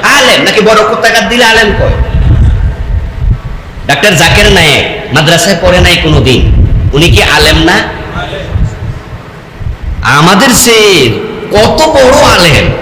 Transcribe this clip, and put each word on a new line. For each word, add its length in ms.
আলেম। 400
নাকি 180
বড় 220
কুত্তাকার 460
দিলে 160
আলেম 340
কয়? 120
ডাক্তার 300
জাকের 340
নায়েক 640
মাদ্রাসায় 480
পড়ে 180
নাই 240
কোনোদিন, 640
উনি 160
কি 140
আলেম 340
না? 200
আমাদের 480
সে 600
কত 300
বড় 520
আলেম 320